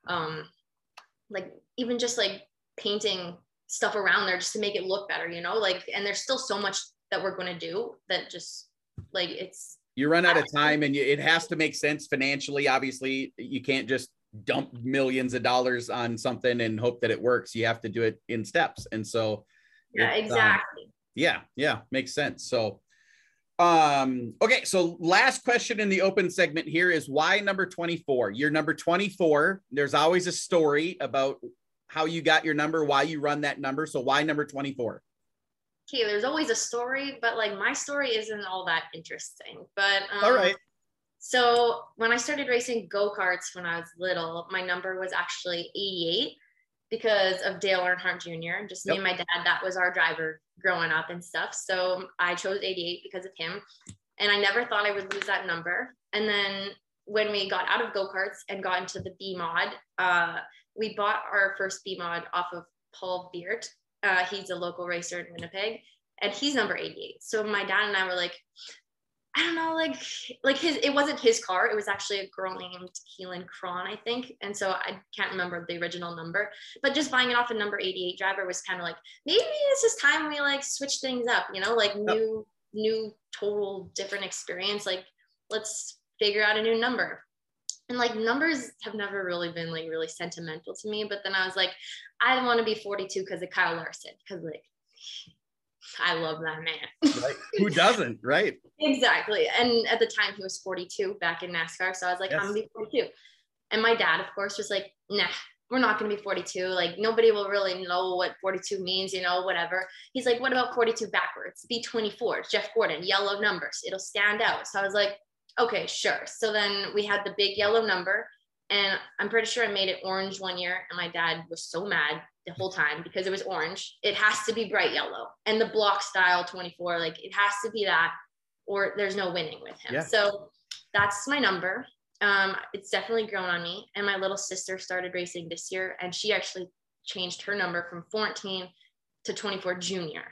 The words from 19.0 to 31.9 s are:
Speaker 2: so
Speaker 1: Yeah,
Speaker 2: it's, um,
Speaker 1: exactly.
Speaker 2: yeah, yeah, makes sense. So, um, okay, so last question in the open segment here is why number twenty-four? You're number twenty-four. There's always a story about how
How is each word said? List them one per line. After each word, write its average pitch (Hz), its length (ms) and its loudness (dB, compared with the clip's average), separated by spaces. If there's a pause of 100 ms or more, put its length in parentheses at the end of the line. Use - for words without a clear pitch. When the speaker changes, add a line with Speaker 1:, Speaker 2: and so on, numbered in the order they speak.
Speaker 2:
so 107 400 -2 (480)
Speaker 1:
Yeah, 135 200 2
Speaker 2:
it's, 214 180 0
um, 233 60 2
Speaker 1:
exactly. 214 520 2 (260)
Speaker 2:
yeah, 131 260 2 (160)
yeah, 127 240 2 (100)
makes 135 220 -2
sense. 135 360 -2
So, 110 300 0 (800)
um, 139 800 6
okay, 208 220 6
so 170 380 2
last 208 420 6
question 240 380 2
in 208 80 2
the 190 120 4
open 190 300 4
segment 165 380 2
here 175 200 4
is 147 200 2
why 160 320 4
number 196 240 0
twenty-four? 165 640 0
You're 139 180 0
number 156 240 2
twenty-four. 175 960 2
There's 139 240 0
always 160 340 6
a 170 40 -2
story 160 720 2
about 135 400 0 (460)
how 160 180 0